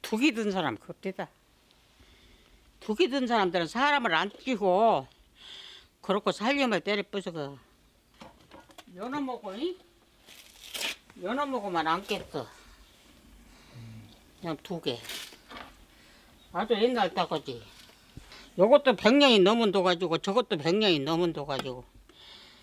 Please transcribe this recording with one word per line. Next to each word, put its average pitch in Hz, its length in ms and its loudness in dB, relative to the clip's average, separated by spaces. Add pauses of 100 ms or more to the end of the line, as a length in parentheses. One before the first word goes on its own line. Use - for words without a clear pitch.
둑이 247 300 0
든 214 200 -4
사람 156 240 -2
겁대다. 185 520 -12 (1500)
둑이 233 300 0
든 254 180 -2
사람들은 185 400 2
사람을 254 480 2
안 185 160 2
죽이고 196 760 2 (960)
그렇고 196 300 -2
살림을 233 500 0
때려 202 220 -4
부수고. 165 540 -10 (1400)
연어 254 260 -8
먹어, 226 340 -8
이? 349 220 -6 (1400)
연어 254 240 -4
먹으면 202 420 -4
안 175 160 -2
깼어. 160 440 -8 (1900)
그냥 160 220 -6
두 170 180 -8
개. 120 180 -4 (1500)
아주 220 220 -2
옛날 220 400 0
따거지. 147 500 -6 (960)
요것도 247 380 6
백 226 200 4
년이 262 240 8
넘은 214 320 4
도 190 120 2
가지고 175 340 0
저것도 202 400 -2
백 160 180 2
년이 208 240 4
넘은 165 340 0
도 147 120 -8
가지고. 131 400 -8 (760)